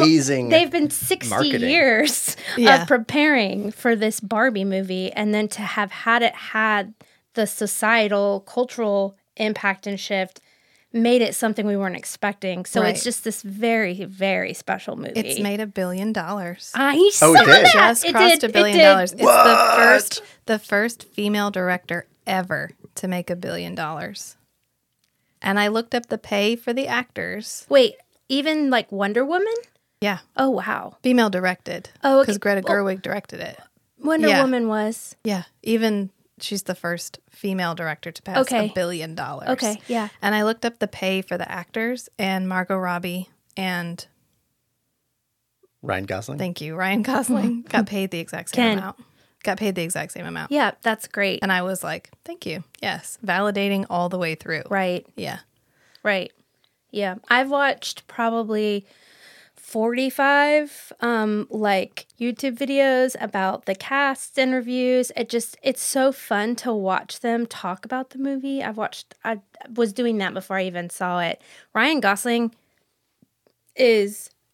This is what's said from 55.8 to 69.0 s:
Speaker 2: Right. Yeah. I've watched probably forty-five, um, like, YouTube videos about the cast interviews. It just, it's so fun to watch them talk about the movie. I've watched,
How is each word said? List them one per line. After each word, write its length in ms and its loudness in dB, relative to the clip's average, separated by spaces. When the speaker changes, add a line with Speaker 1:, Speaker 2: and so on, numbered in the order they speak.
Speaker 2:
Right. 280 -2
Yeah. 240 -4
I've 180 2
watched 580 -2
probably 800 -4
forty-five, 1400 0
um, 480 0
like, 580 -2
YouTube 380 -4
videos 640 2
about 440 -4
the 80 -2
cast 640 -4
interviews. 800 0
It 140 -4
just, 320 -6
it's 200 -2
so 300 0
fun 440 -4
to 160 -6
watch 480 -4
them 260 -2
talk 380 -10
about 260 -8
the 80 -16
movie. 440 -6
I've 140 -8
watched, 380 -10